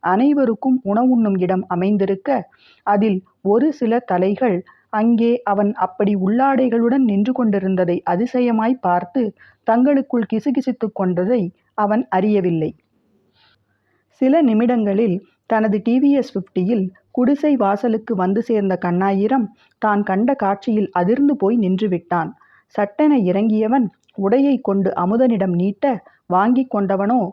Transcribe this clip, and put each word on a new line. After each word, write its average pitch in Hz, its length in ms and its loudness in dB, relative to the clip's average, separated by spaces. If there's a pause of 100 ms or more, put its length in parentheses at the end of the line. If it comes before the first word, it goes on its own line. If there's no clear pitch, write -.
அனைவருக்கும் 254 840 0
உணவுண்ணும் 220 560 2
இடம் 185 280 -2
அமைந்திருக்க 196 640 -2 (520)
அதில் 208 360 0 (220)
ஒரு 233 320 2
சில 233 260 -2
தலைகள் 196 580 -2 (320)
அங்கே 233 540 0
அவன் 202 320 0
அப்படி 208 420 -2
உள்ளாடைகளுடன் 240 880 0
நின்று 208 280 0
கொண்டிருந்ததை 190 800 0
அதிசயமாய் 233 680 0
பார்த்து 180 420 -2 (400)
தங்களுக்குள் 254 640 0
கிசுகிசுத்து 240 680 -4
கொண்டதை 185 480 -2 (340)
அவன் 214 340 0
அறியவில்லை. 185 600 0 (1500)
சில 277 220 4
நிமிடங்களில் 220 720 0 (300)
தனது 220 360 0
டி 233 160 0
வி 277 120 2
எஸ் 262 220 0
ஃபிஃப்டியில் 190 520 -4 (260)
குடிசை 285 460 0
வாசலுக்கு 220 600 -2
வந்து 190 260 -2
சேர்ந்த 196 380 -2
கண்ணாயிரம் 196 680 0 (320)
தான் 208 240 0
கண்ட 208 320 0
காட்சியில் 202 580 -2
அதிர்ந்து 247 440 2
போய் 220 220 0
நின்றுவிட்டான். 180 720 -2 (360)
சட்டென 269 520 0
இறங்கியவன் 214 720 0 (260)
உடையை 254 460 2
கொண்டு 196 360 0
அமுதனிடம் 196 580 0
நீட்ட 202 480 -2 (240)
வாங்கி 233 480 2
கொண்டவனோ 202 460 0 (120)